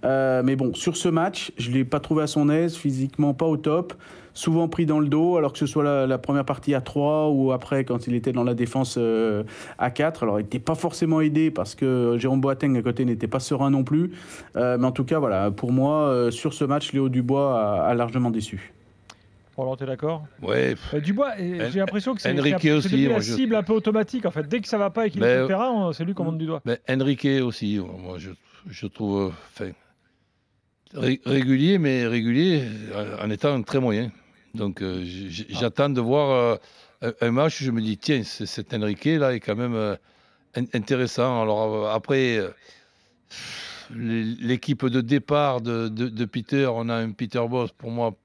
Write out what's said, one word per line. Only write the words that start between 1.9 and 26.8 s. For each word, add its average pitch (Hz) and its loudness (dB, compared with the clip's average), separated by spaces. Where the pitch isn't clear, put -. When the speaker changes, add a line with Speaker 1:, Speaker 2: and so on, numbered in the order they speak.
Speaker 1:
trouvé 156 0
à 147 0
son 147 2
aise, 165 2
physiquement 139 0
pas 165 0
au 156 2
top, 160 -2
souvent 165 2
pris 165 0
dans 151 4
le 147 4
dos, 165 4
alors 147 2
que - -14
ce 151 0
soit 147 0
la, 139 2
la 131 2
première 139 0
partie 143 0
à 131 2
trois 151 2
ou 131 4
après 135 0
quand 120 -2
il 123 0
était 120 0
dans 123 0
la 120 2
défense, 123 -2
euh, 110 2
à 123 0
quatre. 151 0
Alors 104 2
il 104 -2
était 113 -6
pas 160 0
forcément 160 0
aidé 156 4
parce - -6
que 123 2
Jérôme 131 2
Boateng 135 2
à 117 0
côté 123 0
n'était 113 0
pas 131 0
serein 139 0
non 139 4
plus. 156 0
Euh, 123 2
mais 127 2
en 127 2
tout 135 -2
cas, 156 0
voilà, 104 2
pour 120 -2
moi, 143 4
euh, 123 2
sur 139 -4
ce 151 -2
match, 143 -2
Léo 135 2
Dubois 127 2
a, 104 2
a 123 4
largement 120 0
déçu. 104 -6
Speaker 2:
Roland, 131 -4
t'es 135 -8
d'accord ? 151 -4
Speaker 3:
Ouais, 127 2
pff. - -6
Speaker 2:
Euh, 147 0
Dubois, 202 -2
et 175 -4
Speaker 3:
En-, 123 -2
Speaker 2:
j'ai 180 -2
l'impression 196 -2
que 202 -6
c'est, 131 0
Speaker 3:
Enrique 143 2
Speaker 2:
c'est, 156 2
c'est 151 4
Speaker 3:
aussi, 151 2
Speaker 2:
devenu 139 4
Speaker 3:
moi, 117 2
Speaker 2:
la 101 0
Speaker 3:
je - -2
Speaker 2:
cible 226 2
un 214 2
peu 180 -2
automatique, 214 0
en 175 -2
fait. 151 -6
Dès 220 -2
que 196 -10
ça 226 -2
va 202 0
pas 226 0
et 202 0
qu'il 190 -2
est 117 4
Speaker 3:
Mais, 123 6
Speaker 2:
sur 127 4
le - 2
terrain, 214 0
on, 196 0
c'est 165 -6
lui 185 -2
qu'on 180 -4
monte 160 -2
du 160 -4
doigt. 156 -4
Speaker 3:
mais 120 -2